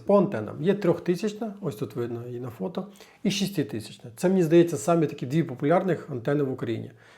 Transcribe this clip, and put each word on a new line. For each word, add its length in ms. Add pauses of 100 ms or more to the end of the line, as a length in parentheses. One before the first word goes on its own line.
по 120
антенам. 460
Є 100
трьохтисячна, 880
ось 140
тут 200
видно 320
її 120
на 100
фото, 380 (360)
і 80
шіститисячна. 840
Це, 140
мені 140
здається, 340
самі 300
такі 180
дві 180
популярних 640
антени 340
в 80
Україні. 400 (260)